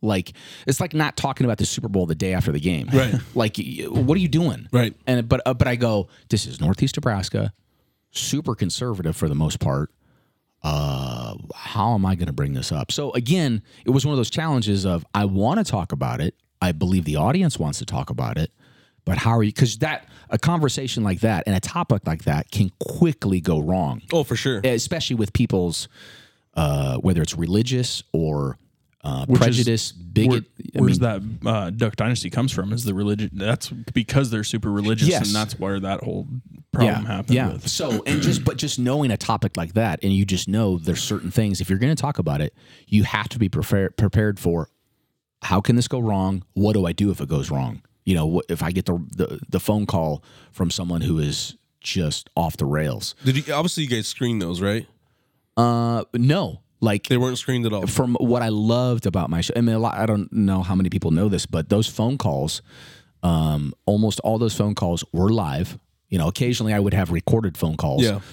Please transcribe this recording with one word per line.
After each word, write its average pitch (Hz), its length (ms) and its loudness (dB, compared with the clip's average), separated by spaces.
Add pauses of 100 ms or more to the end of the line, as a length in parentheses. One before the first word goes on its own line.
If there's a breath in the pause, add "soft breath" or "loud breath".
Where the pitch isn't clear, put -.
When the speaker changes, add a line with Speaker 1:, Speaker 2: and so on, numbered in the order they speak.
Speaker 1:
like, 101 320 0 (340 loud breath)
it's 135 140 0
like 175 140 -4
not 151 240 0
talking 135 260 -2
about 113 140 0
the 90 80 0
Super - 240 -6
Bowl 92 160 2
the 82 80 0
day 92 180 -2
after 87 200 0
the 73 80 0
game." 80 300 -2
Speaker 2:
Right. 131 240 4 (120)
Speaker 1:
<laughs> - 80 -20
Like, 110 240 0
y-, - 320 -8
what 120 260 2
are 196 100 2
you - 20 0
doing? 131 440 0
Speaker 2:
Right. 120 220 2 (120)
Speaker 1:
And, 123 220 0
but, 127 160 2
uh, 131 80 2
but 127 160 2
I 120 80 0
go, 113 320 0 (220 soft breath)
"This 107 160 0
is 64 140 -12
Northeast 98 360 0
Nebraska, 104 560 -2 (600)
super 139 440 -2
conservative 92 600 -2
for 80 120 0
the 71 80 0
most 76 240 0
part. 71 300 0 (720)
Uh, 65 720 -4 (200)
how 107 400 -2
am 98 100 2
I 92 100 2
gonna 76 180 -2
bring 69 220 -2
this 64 160 -6
up?" 73 220 -4
So 143 200 -4
again, 123 500 0 (220 loud breath)
it 120 60 -2
was 135 160 2
one 151 60 2
of 139 60 2
those 117 120 0
challenges 110 540 0
of, 87 200 0 (100)
I 104 100 0
wanna 110 400 2
talk 101 280 -4
about 127 280 -4
it. 156 140 -2 (280)
I 87 100 2
believe 90 340 0
the 76 100 -4
audience 131 420 2
wants 73 200 -4
to - 80 -10
talk - 240 -6
about 60 260 -4
it, 80 140 -2 (560 soft breath)
but 90 100 0
how 117 140 0
are 117 120 4
you, 107 100 2
'cause 113 260 2
that, 151 280 -4 (220 loud breath)
a 107 100 -2
conversation 143 640 0
like 92 160 0
that 113 260 2
and 98 100 2
a 92 40 2
topic - 460 0
like - 180 -4
that - 260 0
can 95 200 0 (100)
quickly 147 600 2
go 78 200 2
wrong. 76 420 -2 (100)
Speaker 2:
Oh, 151 120 2
for 117 120 -2
sure. 123 280 -2
Speaker 1:
Especially 127 520 -2
with 107 160 -2
people's, 90 560 0 (640 loud breath)
uh, - 440 0
whether 90 240 2
it's - 140 -2
religious 117 680 0 (100)
or, 73 460 0 (440)
uh, 67 220 -4
Speaker 3:
Which 131 160 4
is 120 60 8
Speaker 1:
prejudice, 117 460 2
bigot. 92 380 0
Speaker 3:
where, 123 100 2 (360)
Speaker 1:
I - 40 0
Speaker 3:
where's 127 200 4
Speaker 1:
mean 107 300 -2 (120)
Speaker 3:
that, 120 80 0
uh, 101 200 0
Duck 110 260 0
Dynasty 110 320 -2
comes 123 240 0
from 95 220 -2
is 117 100 -4
the 101 80 0
religion. 104 400 0
That's 107 380 -2
because 127 580 0
they're 107 160 -2
super 110 260 -2
religious, 110 380 2
Speaker 1:
Yes. 131 200 2
Speaker 3:
and 101 60 0
that's 107 240 -2
where 98 220 -4
that 95 240 -4
whole 92 240 -6 (440)
problem 110 320 4
Speaker 1:
Yeah, 113 40 -6
Speaker 3:
happened 104 260 0
Speaker 1:
yeah. 123 200 2
Speaker 3:
with. - 140 -10
Speaker 1:
So, 120 360 -2
and 147 160 0
just, - 240 0
but - 140 0
just - 200 -4
knowing 131 320 2
a 101 60 2
topic - 400 0
like 85 160 -4
that, 104 300 0
and 98 100 4
you 98 140 4
just 92 200 -2
know 98 300 2
there's 85 260 -2
certain 98 280 -4
things, 101 320 0
if - 80 -6
you're 95 80 2
gonna 139 180 2
talk 143 220 -2
about 76 240 0
it, 73 100 -4 (340 soft breath)
you 107 180 4
have 110 260 -2
to - 80 -8
be 101 100 2
prefer-, 95 480 0
prepared 107 420 2
for, 85 300 0 (760)
how 98 200 2
can 120 120 4
this 120 140 2
go 127 100 -4
wrong? 95 440 0 (100)
What 104 220 2
do 98 100 4
I 85 80 0
do 101 180 2
if 85 120 -4
it 71 80 -6
goes 71 200 -2
wrong? 65 300 -4 (240)
You 95 100 2
know, 78 120 2
what 82 240 0
if 82 120 -2
I 82 100 -2
get 92 120 0
the, 87 140 0 (180)
the, - 320 -4
the 92 100 -2
phone 104 280 0
call 78 360 -2 (300 loud breath)
from 87 180 -2
someone 87 300 -4
who 80 180 0
is - 380 -4 (240)
just - 560 -4
off 85 220 -2
the 73 80 -2
rails? 73 480 -4 (100)
Speaker 2:
Did 131 240 0
you, 147 60 -2
obviously 165 300 -2
you 131 40 -4
guys 113 180 -2
screened 117 360 -2
those, 85 180 -4
right? 101 260 0 (720)
Speaker 1:
Uh, 117 560 2
no. 131 480 2 (220)
Like 104 260 0
Speaker 2:
They 127 100 4
weren't 127 200 0
screened 123 280 -2
at 107 60 0
all. 98 140 -2
Speaker 1:
From 123 340 2
what 120 220 4
I 113 60 0
loved 113 580 2
about 90 240 2
my 82 100 0
show, - 160 -2
I 120 60 2
mean, 113 120 4
a 113 40 2
lot, 113 200 0
I 110 80 2
don't 104 260 0
know 98 300 4
how 92 120 0
many 92 160 4
people 85 200 0
know 90 200 4
this, 95 160 0
but 80 240 -2
those 107 160 4
phone 123 320 -2
calls, 71 420 -2 (640 loud breath)
um, 78 520 2 (120)
almost 104 340 2
all 110 180 0
those 113 160 0
phone 104 200 0
calls 87 380 -2
were 87 180 2
live. 90 480 -2 (320)
You 95 80 0
know, 80 100 2
occasionally 113 460 0
I 104 60 2
would 101 140 2
have 90 180 0
recorded 95 440 0
phone 80 220 -2
calls, 71 260 0
Speaker 2:
Yeah. 104 160 0 (120)